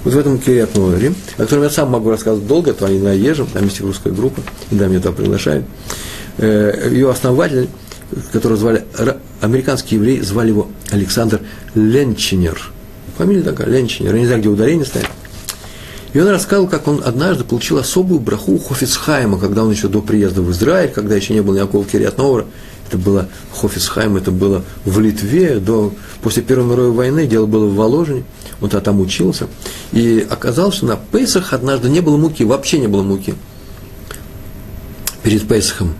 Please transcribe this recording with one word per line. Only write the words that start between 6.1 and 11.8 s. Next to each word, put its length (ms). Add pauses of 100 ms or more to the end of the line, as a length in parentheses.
Э, 540
ее 180
основатель, 580 (640)
которого 260
звали, 280 (120)
ра-, 200 (240)
американский 540
еврей, 260
звали 280
его 200 (220)
Александр 500 (340)
Ленчинер. 960 (460)